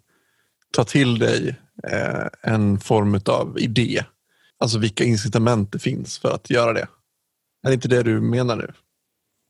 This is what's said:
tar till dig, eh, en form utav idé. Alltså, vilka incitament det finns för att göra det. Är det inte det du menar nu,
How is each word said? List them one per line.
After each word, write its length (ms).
tar 120
till 340
dig, 360
eh, 600
en 280
form 340
utav 440
idé. 460
Alltså, 200
vilka 260
incitament 680
det 60
finns 400
för 120
att 200
göra 220
det. 160
Är 60
det 60
inte 140
det 140
du 180
menar 360
nu, 160